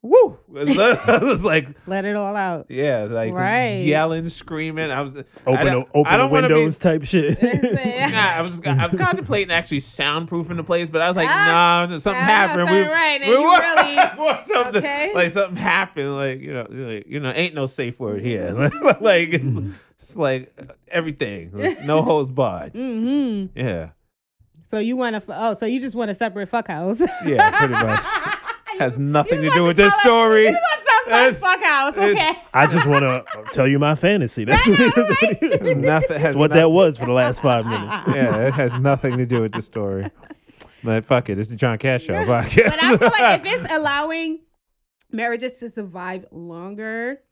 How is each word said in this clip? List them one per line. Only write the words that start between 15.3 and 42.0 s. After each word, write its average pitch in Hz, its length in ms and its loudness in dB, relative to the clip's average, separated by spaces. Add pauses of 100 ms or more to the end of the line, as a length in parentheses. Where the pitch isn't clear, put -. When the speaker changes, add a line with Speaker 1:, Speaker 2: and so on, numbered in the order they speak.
Speaker 1:
something 185 240 -2
happened, 170 600 -2
like, 135 240 -6
you 143 120 -12
know, 123 160 -8
like, 117 380 -12
you 147 140 -8
know, 131 120 -4
ain't 165 220 -4
no 139 120 -4
safe 123 300 -8
word 104 280 -6
here. 95 280 -4
<laughs> - 460 0
Like, 180 300 2
it's, 135 240 -2 (400)
it's - 240 -20
like, 131 420 -4
uh, - 60 -20 (240)
everything, 135 640 -6
like, 104 320 -4
no 156 160 2
holds 151 280 0
barred. 113 440 -4
Speaker 2:
Mm-hmm. 233 840 -4
Speaker 1:
Yeah. 87 340 -6 (760)
Speaker 2:
So 214 100 -4
you 233 180 -4
wanna 240 200 -4
f-, 208 120 -10
oh, 208 240 -4
so 226 120 -8
you 247 140 -4
just 240 160 -10
want 226 160 -6
a - 20 -6
separate 202 360 -6
fuck 233 180 -4
house? 185 320 -4 (140)
<laughs> 719 120 -10
Speaker 1:
Yeah, 415 320 0
pretty 440 160 0
much. - 300 -2 (720)
Speaker 2:
You 381 60 -10
Speaker 1:
Has 127 180 -4
nothing 147 460 0
Speaker 2:
just - 0 -
Speaker 1:
to - 60 0
Speaker 2:
want - 60 2
Speaker 1:
do 175 120 2
with 170 100 2
Speaker 2:
to 202 60 6
Speaker 1:
this 285 180 6
Speaker 2:
tell 233 140 6
us, 226 100 4
Speaker 1:
story. 220 200 6
Speaker 2:
you 214 60 4
want - 60 0
to 508 540 2
tell - 140 6
us 523 80 6
Speaker 1:
It's, - 60 -8
Speaker 2:
fuck 370 240 0
house, 294 320 0
Speaker 1:
it's 403 240 2
Speaker 2:
okay? 311 200 -2 (160)
Speaker 3:
I 139 100 6
just 151 220 2
wanna 139 360 2 (280)
tell 135 160 2
you 139 100 4
my 147 160 2
fantasy. 151 520 0
That's 233 220 4
Speaker 2:
I 214 40 6
know, 226 240 6
Speaker 3:
what, 240 140 2 (120)
Speaker 2:
right? - 220 0
Speaker 1:
It's 508 260 0
nothing, 139 140 0
has 156 400 0
Speaker 3:
that's 147 120 0
what 147 140 4
Speaker 1:
nothing 160 140 6
Speaker 3:
that 165 80 6
was 165 260 4
for 123 80 -6
the 123 60 -2
last 123 320 2
five 117 240 2
minutes. 104 260 -6 (140)
Speaker 1:
<laughs> - 0 -
Yeah, 123 400 0
it 135 60 0
has 127 260 -2
nothing 131 400 0
to 123 80 -2
do 120 160 0
with 107 80 -4
the 101 100 -6
story. 98 480 -6 (760)
But 113 220 -2
fuck - 240 0
it, 98 80 -4
it's 107 140 -6
the 117 40 -12
John 113 220 -2
Cash 127 280 -2